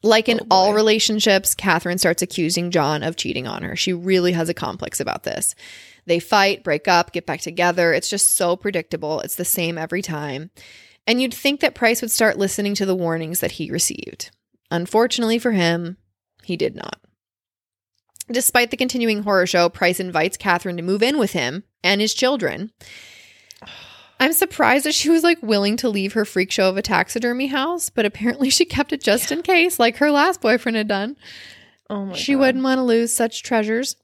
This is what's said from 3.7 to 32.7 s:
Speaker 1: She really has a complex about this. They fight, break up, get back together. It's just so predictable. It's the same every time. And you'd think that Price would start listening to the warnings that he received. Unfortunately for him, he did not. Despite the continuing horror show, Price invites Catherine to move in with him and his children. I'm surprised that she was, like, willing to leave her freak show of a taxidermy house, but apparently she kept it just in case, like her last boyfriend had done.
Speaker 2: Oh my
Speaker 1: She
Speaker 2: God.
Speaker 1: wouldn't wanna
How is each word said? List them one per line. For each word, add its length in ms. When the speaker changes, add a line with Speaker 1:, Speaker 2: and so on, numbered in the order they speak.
Speaker 1:
She 180
really 400
has 160
a 40
complex 460
about 240
this. 320
They 140
fight, 440
break 240
up, 240
get 140
back 160
together. 520
It's 160
just 260
so 200
predictable. 680
It's 140
the 100
same 320
every 260
time. 480
And 140
you'd 120
think 280
that 140
Price 260
would 100
start 260
listening 380
to 100
the 100
warnings 440
that 140
he 180
received. 580
Unfortunately 680
for 120
him, 460
he 140
did 180
not. 240
Despite 420
the 60
continuing 460
horror 240
show, 220
Price 300
invites 380
Catherine 400
to 60
move 200
in 140
with 160
him 300
and 180
his 120
children. 580
I'm 140
surprised 520
that 100
she 140
was, 140
like, 200
willing 340
to 120
leave 240
her 120
freak 240
show 200
of 80
a 40
taxidermy 680
house, 420
but 160
apparently 440
she 160
kept 280
it 100
just 280
in 120
case, 340
like 200
her 120
last 320
boyfriend 360
had 100
done. 300
Speaker 2:
Oh 160
my 100
Speaker 1:
She 180
Speaker 2:
God. 60
Speaker 1:
wouldn't 240
wanna 220